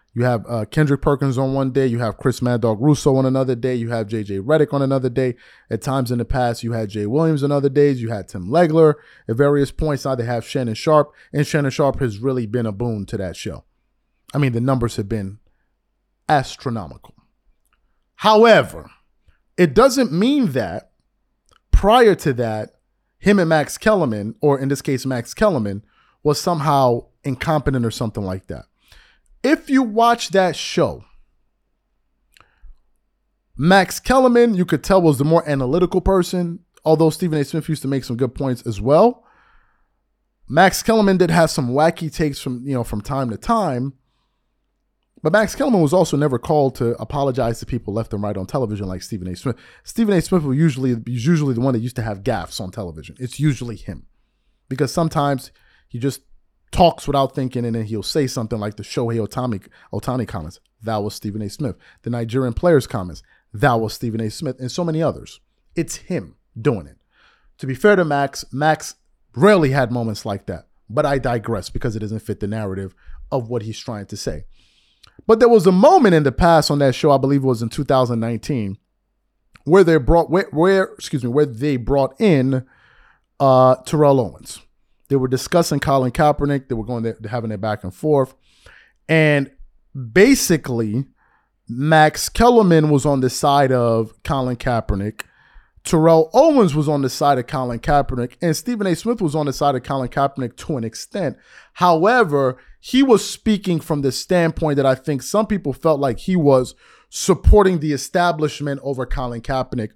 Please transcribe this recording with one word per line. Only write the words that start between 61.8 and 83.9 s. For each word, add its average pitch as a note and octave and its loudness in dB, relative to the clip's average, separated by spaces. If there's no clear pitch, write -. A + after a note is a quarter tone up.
The - -10
Nigerian A#2+ -4
players' D#3+ 2
comments. F#2 -10
That A#2 2
was A2 -4
Stephen A2+ -8
A. A2 -4
Smith, C3 -10
and B2+ -8
so F3 -6
many D#3+ -2
others. G#2+ -6
It's E3 -6
him C3+ -10
doing G#2+ -2
it. - -20
To - -12
be C3 -6
fair G#3 4
to F#3 4
Max, C#3+ -2
Max D#3 -2
rarely E3+ 4
had C3 0
moments A2+ -6
like G2+ -8
that. F2 -12
But C#3 -2
I C#3 0
digress A2+ -4
because - -6
it A2 -8
doesn't G#2+ -8
fit - -8
the G#2 -6
narrative G2 -8
of B2+ -4
what A#2+ -6
he's G#2+ -12
trying G#2 -12
to G#2 -14
say. - -10
But A3 4
there A#3+ 6
was G#3+ 6
a F#3+ 6
moment A3+ 6
in D3+ 4
the C3+ 2
past E3 4
on C#3+ 0
that C3+ 2
show, D3+ 2
I C#3 4
believe C3+ 0
it C3 0
was A#2+ 0
in A#2 -4
two - -6
thousand B2+ 0
nineteen, A2+ -6
where F#3 6
they E3 4
brought, D3+ 2
where, F#3+ 0
where, F#3+ 2
excuse - -8
me, B2 -2
where D3 2
they C3 -4
brought C3 -2
in, C3+ 2
uh, C3 6
Terrell C#3+ 4